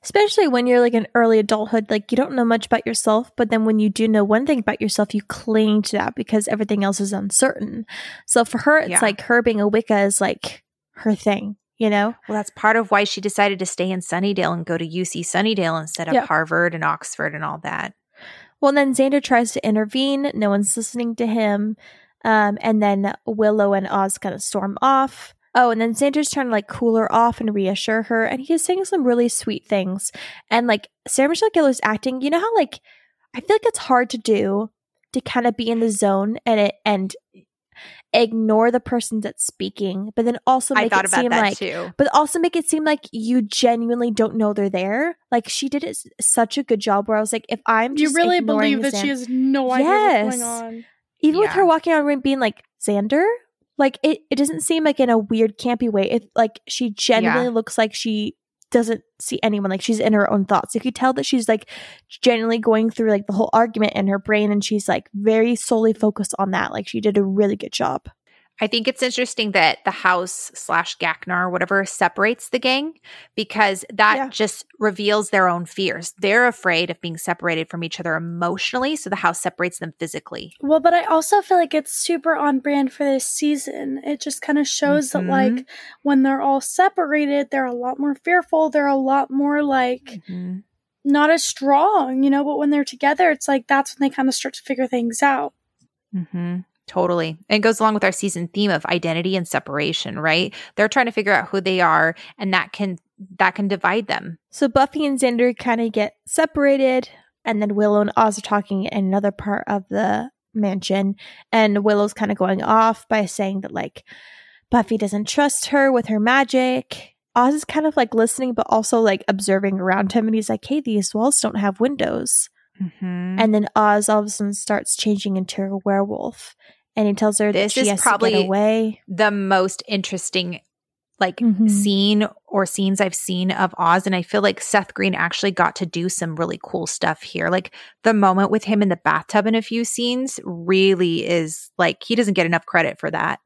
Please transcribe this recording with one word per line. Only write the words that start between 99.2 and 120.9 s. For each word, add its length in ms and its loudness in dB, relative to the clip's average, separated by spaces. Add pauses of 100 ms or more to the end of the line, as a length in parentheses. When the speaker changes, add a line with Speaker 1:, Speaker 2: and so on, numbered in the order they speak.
Speaker 2:
and 100 -2
separation, 720 -4
right? 360 0 (240)
They're 100 2
trying 200 0
to 40 -4
figure 220 0
out 160 0
who 100 -2
they 220 0
are, 340 4 (220)
and 160 -2
that 180 -2
can, 260 -6 (420)
that 160 2
can 120 -2
divide 400 -2
them. 300 -6 (140)
Speaker 1:
So 180 0
Buffy 360 0
and 140 -2
Xander 380 2
kinda 320 -2
get 260 -2 (100)
separated, 840 2 (340)
and 180 -2
then 140 -2
Willow 240 4
and 160 0
Oz 220 2
are 40 -12
talking 440 -2
in 200 -6
another 260 0
part 360 -6
of 220 -4
the 420 -2 (220)
mansion, 640 -2 (360)
and 320 2
Willow's 300 2
kinda 220 -2
going 280 -2
off 460 2
by 160 0
saying 360 -4
that, 120 -12
like, 320 -10 (640)
Buffy 260 2
doesn't 300 -4
trust 380 0
her 260 2
with 140 0
her 160 0
magic. 920 0 (200)
Oz 180 6
is 120 -2
kind 200 -2
of, 120 2
like, 160 2
listening, 400 0
but 160 -2
also, 320 2
like, 260 2
observing 540 0
around 320 0
him, 120 2
and 100 2
he's 140 -2
like, 140 -4
"Hey, 160 -2
these 340 -2